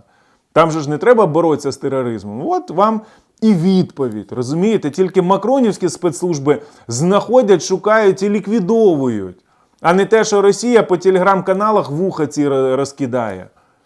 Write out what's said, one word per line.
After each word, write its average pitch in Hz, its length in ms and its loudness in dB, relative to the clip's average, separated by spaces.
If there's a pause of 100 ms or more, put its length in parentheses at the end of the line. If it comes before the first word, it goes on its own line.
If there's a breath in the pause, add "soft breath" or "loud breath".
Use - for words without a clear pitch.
(540)
Там 160 180 4
же 160 80 -2
ж 143 100 -6
не 151 80 -2
треба 220 280 4
боротися 151 460 0
з 127 60 -10
тероризмом. 120 680 -6
От 359 240 -4
вам 214 300 0 (400 soft breath)
і 220 120 4
відповідь, 151 800 -2
розумієте? 156 580 -2
Тільки 185 320 -2
макронівські 196 680 0
спецслужби 151 720 -2 (260 loud breath)
знаходять, 196 760 2
шукають 196 600 0
і 208 60 0
ліквідовують. 185 1160 0 (360)
А 165 120 2
не 190 120 2
те, 220 180 2
що 208 180 0
Росія 208 420 2
по 180 140 0
телеграм-каналах 190 920 0
вуха 156 380 -4
ці 147 200 -2
ро-, 131 280 0
розкидає. 120 720 -6 (380)